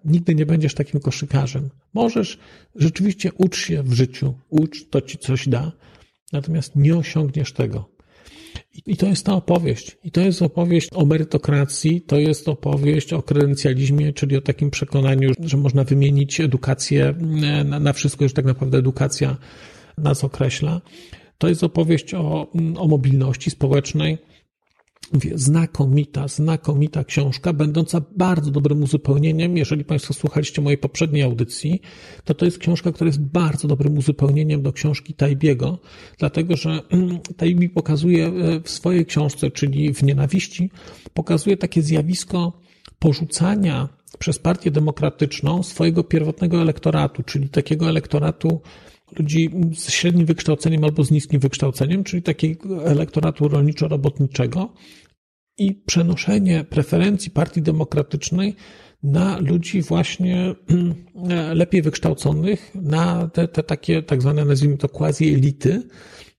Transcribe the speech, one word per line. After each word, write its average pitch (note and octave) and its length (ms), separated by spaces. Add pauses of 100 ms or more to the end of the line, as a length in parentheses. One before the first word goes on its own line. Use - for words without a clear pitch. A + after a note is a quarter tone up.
nigdy E3+ 300
nie D3+ 120
będziesz D3+ 280
takim C#3+ 260
koszykarzem. C3+ 680 (240)
Możesz, A3+ 440 (360)
rzeczywiście F#3 580
ucz F#3 260
się D#3 240
w C3 100
życiu, B2+ 420 (140)
ucz, D#3 400
to C#3 120
ci - 180
coś C3 300
da, C3+ 240 (600)
natomiast D3 440
nie D3 200
osiągniesz D3 560
tego. A2 420 (800)
I, - 180
i E3+ 40
to F#3 100
jest G3 200
ta G3 80
opowieść. E3+ 680
I E3+ 60
to E3+ 100
jest F3+ 220
opowieść E3+ 520
o D#3 120
merytokracji, D#3 960
to C#3+ 180
jest D3+ 300
opowieść C#3+ 640
o D#3 100
kredencjalizmie, C#3+ 880
czyli C#3 240
o C3+ 40
takim C#3+ 300
przekonaniu, C3+ 600 (100)
że D#3 160
można C#3 280
wymienić C#3 560
edukację, C#3 720 (280)
e, D3 220
na, C#3+ 160
na C#3+ 120
wszystko, C#3+ 360
że B2+ 60
tak C#3 100
naprawdę C3 340
edukacja C3+ 580 (600)
nas D3 260
określa. C#3+ 560 (580)
To D#3+ 100
jest F3 160
opowieść E3 500
o, D#3 400
mm, E3 220
o D#3+ 120
mobilności C3+ 640
społecznej. D3+ 680 (920)
Mówię, D3+ 220
znakomita, C#3+ 920
znakomita D3+ 760
książka, C#3+ 480
będąca D#3 480 (160)
bardzo F3+ 340
dobrym D3 320
uzupełnieniem. D#3 720
Jeżeli D3+ 280
państwo D3+ 300
słuchaliście - 480
mojej C#3+ 160
poprzedniej D3+ 440
audycji, B2 580 (440)
to D#3 100
to - 100
jest F3 140
książka, E3+ 340
która E3 160
jest D3 120
bardzo D3+ 480
dobrym D3 300
uzupełnieniem C#3+ 640
do C#3 100
książki - 420
Taibiego, C#3+ 640 (400)
dlatego D#3+ 380
że, D#3 240 (100)
mm, F3+ 280 (180)
Taibi F3 320
pokazuje, E3 580
e, E3 340
w - 100
swojej F3 360
książce, D3 440
czyli C#3+ 440
w - 80
Nienawiści, C#3+ 680 (440)
pokazuje E3+ 420
takie E3+ 260
zjawisko E3+ 800 (380)
porzucania D#3+ 920 (300)
przez - 200
Partię F3 320
Demokratyczną D3+ 920
swojego E3 420
pierwotnego E3 560
elektoratu, D#3 600
czyli C#3 260
takiego D#3+ 400
elektoratu D#3 720 (580)
ludzi D#3 320 (220)
ze - 200
średnim F3 340
wykształceniem D#3+ 580
albo D3+ 200
z C3 60
niskim D3 300
wykształceniem, C#3 640
czyli F3+ 180
takiego E3 640
elektoratu D3+ 640
rolniczo-robotniczego C#3+ 1200 (840)
i G3 160
przenoszenie F3 880
preferencji F3 640
Partii D#3+ 320
Demokratycznej D#3 920 (480)
na E3+ 360
ludzi E3+ 440
właśnie, F3+ 720 (440)
<clears throat> E3+ 560
lepiej E3+ 280
wykształconych, D3+ 920
na E3+ 540
te, E3+ 200
te - 140
takie D#3+ 400
tak C3+ 200
zwane, D3 220
nazwijmy C#3+ 320
to, C#3 120
quasi-elity. D3+ 920 (560)